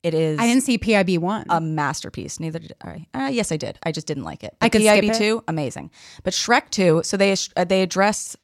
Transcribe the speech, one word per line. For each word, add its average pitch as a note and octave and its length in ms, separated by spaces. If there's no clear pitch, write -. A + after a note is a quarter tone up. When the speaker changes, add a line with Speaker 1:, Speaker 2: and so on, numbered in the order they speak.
Speaker 1:
It E3 120
is D#3+ 240
Speaker 2:
I A#3 80
didn't B3 160
see A#3+ 160
P G#3+ 180
I G3 60
B F3+ 160
one. F#3 320
Speaker 1:
a E3+ 100
masterpiece. D#3 800
Neither E3 180
did D#3+ 240
I. - 320
Uh, C4 180
yes, A#3 200
I D#3+ 40
did. - 260
I E3 100
just D#3 140
didn't D3 180
like D#2+ 200
it. - 160
Speaker 2:
I A3 60
Speaker 1:
But A#3 60
Speaker 2:
could G#3+ 100
skip G#3+ 100
Speaker 1:
P G#3 60
I - 20
B G#3 80
Speaker 2:
it. A3+ 60
Speaker 1:
two, A3 340
amazing. D3+ 420
But F#3 100
Shrek - 360
two, E3+ 340
so - 120
they, G3 180
uh, F3+ 80
they F#3+ 180
address G3 600